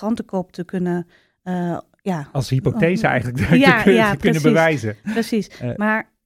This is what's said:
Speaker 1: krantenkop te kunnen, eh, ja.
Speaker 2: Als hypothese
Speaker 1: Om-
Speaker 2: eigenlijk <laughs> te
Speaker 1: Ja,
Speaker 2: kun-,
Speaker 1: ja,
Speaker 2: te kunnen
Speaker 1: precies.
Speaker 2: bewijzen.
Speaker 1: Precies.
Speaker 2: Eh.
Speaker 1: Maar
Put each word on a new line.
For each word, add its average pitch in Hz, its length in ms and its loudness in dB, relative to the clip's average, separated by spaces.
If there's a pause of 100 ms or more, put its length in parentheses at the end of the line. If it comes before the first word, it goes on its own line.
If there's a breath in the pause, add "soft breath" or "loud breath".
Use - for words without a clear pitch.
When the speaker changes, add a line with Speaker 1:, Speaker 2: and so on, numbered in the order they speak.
Speaker 1:
krantenkop 202 520 -6
te 180 120 -10
kunnen, 175 420 -4 (360 soft breath)
eh, 175 360 -4 (240)
ja. 165 300 -6
Speaker 2:
Als 135 180 -4
hypothese 165 560 0
Speaker 1:
Om- 139 60 2
Speaker 2:
eigenlijk 123 260 -2
<laughs> 190 100 -2
te 254 100 6
Speaker 1:
Ja, 254 240 4
Speaker 2:
kun-, 196 100 4
Speaker 1:
ja, 220 180 4
Speaker 2:
te 196 60 0
kunnen 170 240 0
Speaker 1:
precies. - 20 -2
Speaker 2:
bewijzen. 151 600 2
Speaker 1:
Precies. 220 460 -4
Speaker 2:
Eh. - 280 -8
Speaker 1:
Maar 214 340 -2 (160)